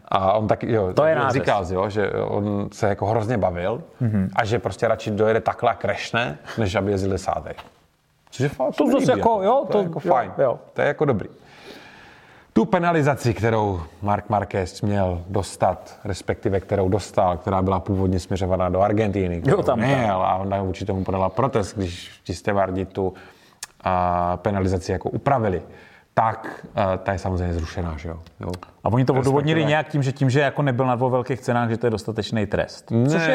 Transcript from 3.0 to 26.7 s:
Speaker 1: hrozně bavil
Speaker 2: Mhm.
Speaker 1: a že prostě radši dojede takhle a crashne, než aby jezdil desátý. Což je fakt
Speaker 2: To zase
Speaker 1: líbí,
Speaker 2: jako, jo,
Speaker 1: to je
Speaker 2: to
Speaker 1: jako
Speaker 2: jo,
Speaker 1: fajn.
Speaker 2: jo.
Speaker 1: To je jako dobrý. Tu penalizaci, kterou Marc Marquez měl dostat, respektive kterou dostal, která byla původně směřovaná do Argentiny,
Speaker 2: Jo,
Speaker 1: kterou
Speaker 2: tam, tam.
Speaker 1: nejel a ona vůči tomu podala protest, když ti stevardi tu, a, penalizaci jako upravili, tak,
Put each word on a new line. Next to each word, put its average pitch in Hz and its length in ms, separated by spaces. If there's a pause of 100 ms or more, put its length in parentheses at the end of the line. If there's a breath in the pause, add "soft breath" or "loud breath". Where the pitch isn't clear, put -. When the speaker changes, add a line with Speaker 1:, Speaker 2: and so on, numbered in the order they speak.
Speaker 1:
hrozně 110 320
bavil 95 440 (180)
Speaker 2:
Mhm. 107 360
Speaker 1:
a 123 80
že 110 140
prostě 113 300
radši 110 220
dojede 110 300
takhle - 300
a 107 40
crashne, 117 640 (200)
než 95 160
aby 101 160
jezdil 98 200
desátý. 82 400 (840)
Což - 80
je 139 80
fakt - 280
Speaker 2:
To 294 100
zase 247 120
Speaker 1:
líbí, 247 200
Speaker 2:
jako, 220 240
jo, 247 280
Speaker 1:
to 208 80
je 202 60
Speaker 2:
to 175 40
Speaker 1:
jako 160 160
Speaker 2:
jo, - 100
Speaker 1:
fajn. 110 240
Speaker 2:
jo. 127 200 (160)
Speaker 1:
To - 60
je 131 80
jako 143 160
dobrý. 127 240 (1200 loud breath)
Tu 226 120
penalizaci, 156 720
kterou 107 460 (220)
Marc 101 260
Marquez 101 540
měl 95 460
dostat, 98 760
respektive 98 560
kterou 98 280
dostal, 95 480
která 95 260
byla 95 180
původně 95 400
směřovaná 92 480
do 90 120
Argentiny, 98 560
Speaker 2:
Jo, 85 60
Speaker 1:
kterou 165 200
Speaker 2:
tam, - 20
tam. 127 160
Speaker 1:
nejel 110 420
a 95 140
ona 98 260
vůči 95 220
tomu 95 200
podala 95 240
protest, 117 480
když 90 480
ti 95 100
stevardi 95 500
tu, 92 300 (720 loud breath)
a, 90 520
penalizaci 95 560
jako 92 180
upravili, 110 520 (520 loud breath)
tak, - 520 (100)